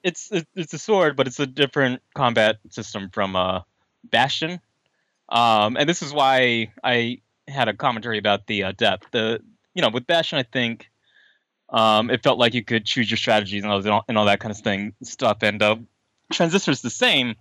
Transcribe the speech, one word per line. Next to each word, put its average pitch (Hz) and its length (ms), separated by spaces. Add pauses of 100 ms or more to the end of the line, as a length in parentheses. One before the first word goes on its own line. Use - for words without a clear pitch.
It's, - 280
it, 165 240
it's 170 180
a 160 60
sword, 180 380
but 180 100
it's 123 140
a 143 60
different 131 540 (140)
combat 113 420 (120)
system 101 420
from, 95 240
uh, 92 260 (440)
Bastion. 151 560 (640)
Um, 113 500
and 139 120
this 175 120
is 147 120
why 127 580 (120)
I 120 360 (280)
had 139 200
a 127 60
commentary 113 440
about 101 300
the, 101 160
uh, 95 100
depth. 98 380
The, 113 300 (320)
you 180 80
know, 131 80
with 120 180
Bastion, 165 320
I 131 40
think, 117 460 (800)
um, 110 400
it 123 140
felt 135 160
like 120 140
you 120 100
could 110 220
choose 110 240
your 113 80
strategies 104 460
and 104 80
all, 98 80
and 98 100
all, 104 180
and 110 100
all 107 80
that 101 140
kind 107 120
of 104 80
thing, 104 340 (100)
stuff. 110 380
And, 104 200
uh, 107 140 (560)
Transistor's 170 500
the 123 80
same 139 520